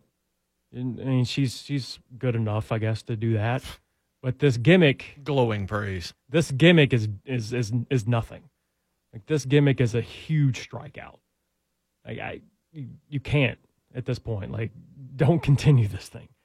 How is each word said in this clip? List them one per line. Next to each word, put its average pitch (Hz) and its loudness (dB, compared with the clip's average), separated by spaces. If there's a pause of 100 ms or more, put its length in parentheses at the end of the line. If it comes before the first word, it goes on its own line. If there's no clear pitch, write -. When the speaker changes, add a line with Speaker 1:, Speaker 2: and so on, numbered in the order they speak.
(720)
Speaker 1:
And, 123 -8
I - -12
mean, 127 0
she's, 131 -2
she's - -8 (180)
good 127 -2
enough, 110 -2
I 113 -2
guess, 110 -4
to 117 -6
do 113 0
that. 113 -2 (600)
But 127 -6
this 139 4
gimmick 147 4
Speaker 2:
Glowing 117 0
praise. 101 -6 (160)
Speaker 1:
This 156 0
gimmick 151 6
is, 107 0 (160)
is, 120 -6
is, 120 -4 (160)
is 120 -2
nothing. 113 -4 (720)
Like, 110 -20
this 151 -2
gimmick 139 4
is 117 0
a 117 0
huge - -2
strikeout. - -16 (880)
Like, 117 -12
I, - -12 (300)
you, 143 -14 (220)
you 147 -6
can't 139 0 (380)
at 117 -8
this 123 -6
point. 107 -8
Like, 110 -6 (440)
don't 156 2
continue 135 4
this 95 -10
thing. - -20 (160)